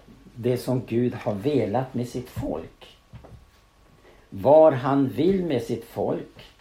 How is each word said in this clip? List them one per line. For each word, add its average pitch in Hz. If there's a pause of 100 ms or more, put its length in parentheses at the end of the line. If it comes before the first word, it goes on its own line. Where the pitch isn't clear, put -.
(340)
det 120
som 123
Gud 120
har 117
velat 117
med 120
sitt 123
folk. - (1300)
Vad 143
han 135
vill 175
med 127
sitt -
folk. - (180)